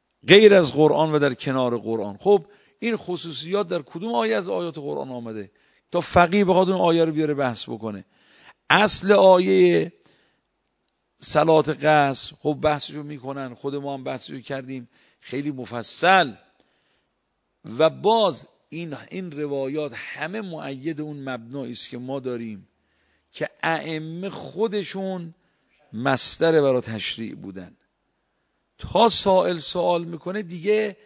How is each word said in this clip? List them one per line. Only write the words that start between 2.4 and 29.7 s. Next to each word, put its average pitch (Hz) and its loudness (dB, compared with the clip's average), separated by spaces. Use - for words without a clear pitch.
این 226 -4
خصوصیات 170 -6
در 170 -4
کدوم 214 -8
آیه 220 0
از 185 -4
آیات 175 -6
قرآن 139 -8
آمده 113 -12
تا 175 0
فقیه 175 4
بخواد 185 4
اون 185 0
آیه 165 4
رو 160 0
بیاره 151 0
بحث 127 -4
بکنه؟ 107 -10
اصل 190 4
آیهٔ 185 6
صلات 151 2
قصر، 143 2
خب 143 -4
بحثشو 151 -2
می‌کنن، 135 -12
خود 139 -8
ما 139 -8
هم 131 -12
بحثشو 131 -10
کردیم 131 -10
خیلی 143 -6
مفصل. 131 0
و 156 4
باز 180 0
این، 156 -12
این 180 -10
روایات 143 -6
همه 175 -10
مؤید 147 -8
اون 147 -10
مبنایی 123 -10
است - -4
که 123 -12
ما 131 -8
داریم 117 -8
که - -6
ائمه 160 -6
خودشون 190 -6
مصدر 139 4
برای 131 4
تشریع 113 -8
بودن. 92 -16
تا 220 4
سائل 180 2
سوال 175 -2